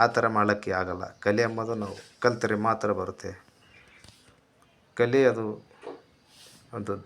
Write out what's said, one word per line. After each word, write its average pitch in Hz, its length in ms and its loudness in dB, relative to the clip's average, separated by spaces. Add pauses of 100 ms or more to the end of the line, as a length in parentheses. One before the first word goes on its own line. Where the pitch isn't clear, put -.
ಆ 120 140 8
ಥರ 117 100 4 (120)
ಮಾಡ್ಲಿಕ್ಕೆ 104 420 0
ಆಗಲ್ಲ. 90 240 -6 (220)
ಕಲೆ 107 240 4
ಎಂಬುದು 113 340 -6
ನಾವು 95 120 -8 (280)
ಕಲ್ತರೆ 110 340 0 (100)
ಮಾತ್ರ 110 220 0 (120)
ಬರುತ್ತೆ. 92 480 -12 (1500)
ಕಲೆ 120 220 4 (100)
ಅದು 113 140 -2 (1300)
ಒಂದು 104 160 -6 (140)